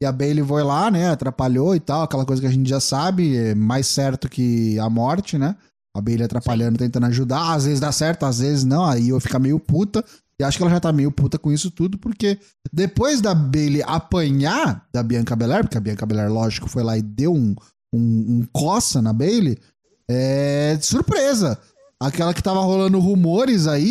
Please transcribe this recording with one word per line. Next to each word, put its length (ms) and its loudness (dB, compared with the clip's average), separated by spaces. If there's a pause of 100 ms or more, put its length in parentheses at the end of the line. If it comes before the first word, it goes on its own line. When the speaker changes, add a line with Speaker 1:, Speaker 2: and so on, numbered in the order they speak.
Speaker 1:
E 40 0
a 60 0
Bayley 340 0
foi 160 0
lá, 300 0
né, 180 2
atrapalhou 640 0
e 60 2
tal, 240 -2
aquela 220 -2
coisa 160 0
que 60 0
a 40 2
gente 180 2
já 120 0
sabe, 560 0
é 180 0
mais 320 0
certo 400 -2
que 500 0
a 120 -2
morte, 480 -2
né? 180 0 (400)
A 60 -4
Bayley 240 0
atrapalhando, 520 0
Speaker 2:
Sim. 80 -2
Speaker 1:
tentando 200 0
ajudar, 480 0
às 100 0
vezes 160 0
dá 140 -2
certo, 320 -2
às 140 0
vezes 260 0
não, 200 2
aí 240 2
eu 120 2
fico 180 -2
meio 180 2
puta. 460 -2 (360)
E 40 -2
acho 140 -2
que 60 -2
ela 80 4
já 100 2
tá 100 0
meio 200 2
puta 280 -2
com 120 -2
isso 200 -2
tudo, 260 -4
porque 400 -4 (340)
depois 500 0
da 120 2
Bayley 520 2
apanhar 1080 0
da 80 -2
Bianca 340 -2
Belair, 280 0
porque 140 -2
a 40 -2
Bianca 240 -4
Belair, 260 0
lógico, 360 -2
foi 160 -4
lá 140 -2
e 40 0
deu 320 -2
um, 220 2 (380)
um, 60 0 (420)
um 100 -4
coça 500 0
na 120 2
Bayley, 440 0 (520)
é, 720 0
surpresa. 760 0 (400)
Aquela 360 -2
que 100 -4
tava 160 0
rolando 400 2
rumores 680 2
aí, 240 2